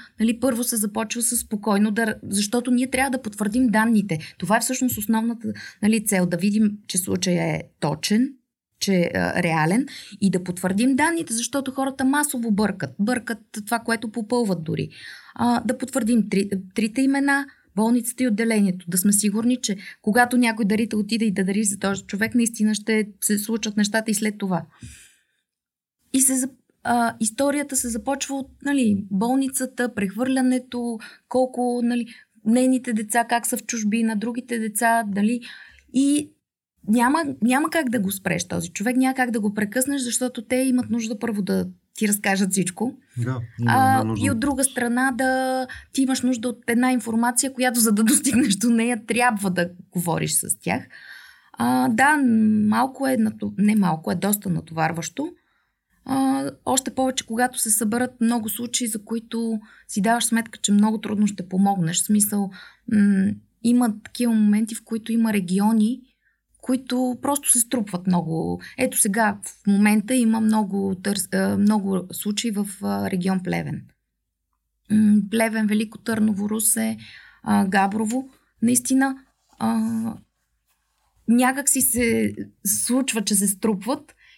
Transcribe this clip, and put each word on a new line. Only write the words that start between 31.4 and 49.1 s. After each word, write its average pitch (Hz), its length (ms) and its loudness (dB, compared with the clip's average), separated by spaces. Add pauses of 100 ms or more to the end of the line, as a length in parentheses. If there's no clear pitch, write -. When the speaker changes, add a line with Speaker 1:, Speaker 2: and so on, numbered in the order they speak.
Speaker 1:
нали, 240 240 -2 (380)
нейните 254 480 2
деца, 226 360 0
как 233 180 0
са 240 100 -2
в - 80 -14
чужбина, 226 500 -2
другите 233 440 -4
деца, 226 440 0 (120)
нали, 220 260 2 (520)
и 285 360 2 (580)
няма, 247 360 2 (180)
няма 262 280 2
как 311 200 -2
да 233 100 0
го 190 120 -2
спреш 180 360 -4
този 170 220 -4
човек, 233 280 -2
няма 262 180 2
как 254 160 0
да 226 80 -2
го 208 140 -2
прекъснеш, 254 480 -2
защото 247 400 -4
те 254 140 -4
имат 254 340 0
нужда 220 300 -4
първо 220 220 -2
да 185 260 -2 (280)
ти 214 120 0
разкажат 202 440 0
всичко. 202 420 -2 (240)
Speaker 2:
Да, 123 220 -2 (200)
има 117 120 2
Speaker 1:
А, - 320 4
Speaker 2:
нужда 110 220 0
Speaker 1:
и - 40 2
Speaker 2:
от - 60 0
Speaker 1:
от 226 40 -4
друга 269 240 0
страна 247 480 0
да, 262 560 0 (260)
ти 269 80 0
имаш 262 200 0
нужда 247 280 0
от 247 180 -8
една 247 240 2
информация, 240 600 0
която 247 260 0
за 226 120 4
да 214 120 4
<laughs> - 0 -
достигнеш 233 520 4
до 240 140 0
нея, 233 360 0
трябва 220 440 2